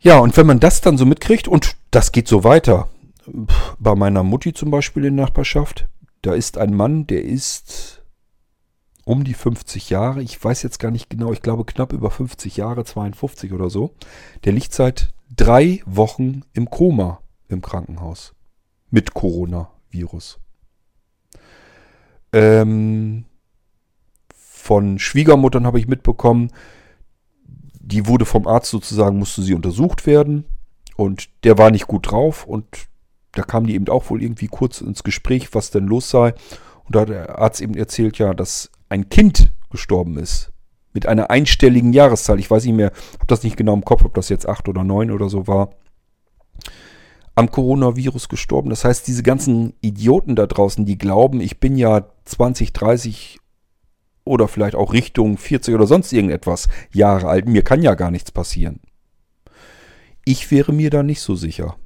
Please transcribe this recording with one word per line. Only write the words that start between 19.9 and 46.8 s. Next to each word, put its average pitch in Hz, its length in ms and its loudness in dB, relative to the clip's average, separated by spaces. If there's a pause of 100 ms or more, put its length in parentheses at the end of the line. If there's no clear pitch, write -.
Ähm, 110 920 2 (1080)
von 101 680 -2
Schwiegermuttern 135 680 2
habe 120 140 2
ich 113 80 -4
mitbekommen, 120 600 2 (1200)
die 104 320 -4
wurde 120 180 4
vom 104 220 0
Arzt 113 240 0
sozusagen, 101 480 -2
musste 101 240 -6
sie 92 120 0
untersucht 92 520 -2
werden 147 380 2 (520)
und 98 320 -6 (160)
der 113 140 8
war 110 120 10
nicht 104 160 0
gut - 240 -4
drauf 139 360 -2
und 107 200 -10 (680)
da 92 100 -6
kamen 113 240 -2
die 110 80 -4
eben 98 140 -4
auch - 220 -2
wohl 113 120 -4
irgendwie 110 260 -8
kurz - 320 -6
ins - 240 -12
Gespräch, - 500 -4
was - 160 -4
denn 98 160 -2
los 117 240 -4
sei. 120 240 2 (500)
Und 113 120 -2
da 107 40 4
hat 107 80 -2
der 92 300 -12
Arzt 110 220 0
eben 110 140 -8
erzählt, 110 440 -4
ja, 98 160 0
dass - 360 -10 (180)
ein 98 220 -6
Kind - 420 8 (180)
gestorben 87 460 -4
ist - 340 -6 (420)
mit - 140 -6
einer 110 240 2
einstelligen 123 600 4
Jahreszahl. 123 480 4
Ich 95 100 -6
weiß 110 140 2
nicht 117 100 0
mehr, 104 160 2 (300)
hab - 80 -2
das 117 160 0
nicht 110 120 -4
genau 104 180 0
im 101 100 -4
Kopf, - 200 6
ob - 100 -2
das - 140 -4
jetzt - 200 -4
acht - 200 -8
oder 92 140 -4
neun 98 280 -2
oder 101 180 -4
so 95 180 -6
war. 98 240 -2 (1600)